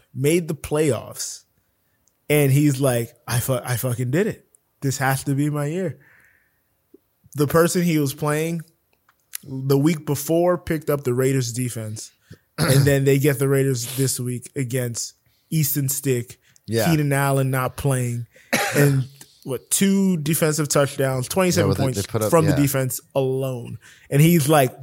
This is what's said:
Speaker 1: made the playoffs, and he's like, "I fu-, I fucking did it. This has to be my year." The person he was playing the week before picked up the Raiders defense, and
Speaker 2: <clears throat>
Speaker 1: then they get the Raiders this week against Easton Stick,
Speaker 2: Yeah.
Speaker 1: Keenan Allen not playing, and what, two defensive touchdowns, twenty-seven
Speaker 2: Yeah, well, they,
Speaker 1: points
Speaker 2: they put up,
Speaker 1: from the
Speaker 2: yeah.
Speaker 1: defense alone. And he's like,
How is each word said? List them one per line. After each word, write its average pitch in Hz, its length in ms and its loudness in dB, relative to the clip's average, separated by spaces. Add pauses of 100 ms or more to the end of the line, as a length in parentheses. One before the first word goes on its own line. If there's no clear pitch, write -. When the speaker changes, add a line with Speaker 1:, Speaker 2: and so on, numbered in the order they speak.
(140)
Speaker 1:
made 151 340 0
the 170 60 -6
playoffs, - 880 -4 (840)
and 147 220 4
he's 139 300 2
like, 120 320 0 (160)
"I 120 120 0
fu-, 127 220 -2
I 127 140 -4
fucking 123 340 -4
did 175 160 0
it. - 200 -8 (340)
This 135 180 -2
has 135 260 0
to 143 100 -2
be 143 160 0
my 147 160 -4
year." 170 320 -6 (1400)
The 143 120 0
person 170 360 2
he 170 160 2
was 143 160 0
playing 156 480 -4 (800)
the 135 340 0
week 151 280 2
before 170 520 2
picked 160 320 -4
up 139 140 -2
the 123 100 0
Raiders 127 380 0
defense, 110 600 -8 (460)
and 147 220 4
Speaker 2:
<clears throat> 143 60 4
Speaker 1:
then 139 180 2
they 139 140 4
get 135 200 2
the 139 100 0
Raiders 135 480 -2
this 131 240 -2
week 123 340 -8
against 123 600 -6 (360)
Easton 147 380 0
Stick, 123 500 -4 (280)
Speaker 2:
Yeah. 110 240 0
Speaker 1:
Keenan 151 220 2
Allen 139 380 0
not 127 260 -4
playing, 123 500 -2 (500)
and 139 280 4 (400)
what, - 260 -10
two 196 480 2
defensive 156 500 0
touchdowns, 135 600 0
twenty-seven 185 340 2
Speaker 2:
Yeah, 98 60 2
well, 95 80 2
they, - 80 -2
Speaker 1:
points 123 180 -2
Speaker 2:
they - 80 -10
put 107 120 -2
up, 107 80 0
Speaker 1:
from 165 160 4
the 147 60 4
Speaker 2:
yeah. 135 80 0
Speaker 1:
defense 135 400 0 (140)
alone. 131 640 -4 (320)
And 139 120 4
he's 165 260 4
like, 143 240 4 (100)